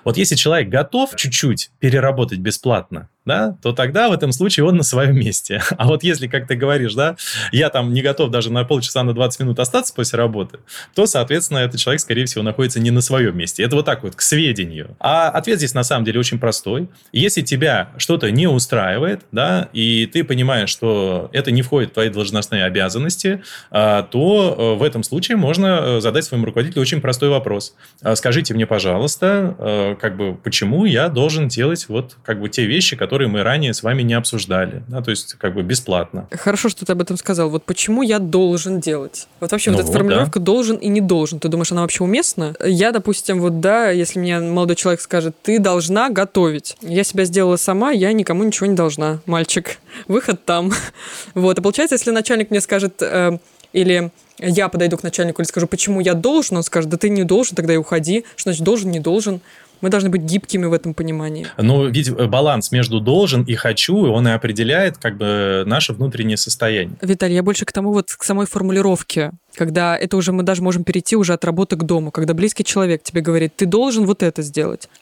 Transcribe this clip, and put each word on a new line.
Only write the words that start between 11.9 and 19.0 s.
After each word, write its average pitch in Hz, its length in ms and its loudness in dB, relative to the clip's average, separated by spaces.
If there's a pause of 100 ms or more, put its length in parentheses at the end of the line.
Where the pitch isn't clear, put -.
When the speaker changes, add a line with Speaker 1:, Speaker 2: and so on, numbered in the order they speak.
Speaker 1:
скорее 120 260 -2
всего, 110 180 -4
находится 127 340 -2
не 117 140 2
на 123 80 4
своём 123 360 2
месте. 87 280 -4
Это 123 100 0
вот 147 100 2
так 123 200 -2
вот, 95 100 -10
к - 60 -14
сведению. 98 800 -2
А 160 280 2
ответ 202 300 0
здесь 143 160 -2
на 127 80 2
самом 120 220 0
деле 110 160 0
очень 120 180 -2
простой. 120 500 -2 (240)
Если 175 300 0
тебя 131 540 0
что-то 156 340 -2
не 139 160 4
устраивает, 127 760 0 (100)